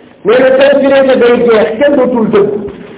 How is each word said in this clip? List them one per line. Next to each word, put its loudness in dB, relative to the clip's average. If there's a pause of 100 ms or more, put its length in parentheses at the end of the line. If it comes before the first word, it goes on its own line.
(240)
Nee 2
na 2
sincérité 2
day 2
jeex, 0
kenn 0
dootul -2
dëgg. 0 (460)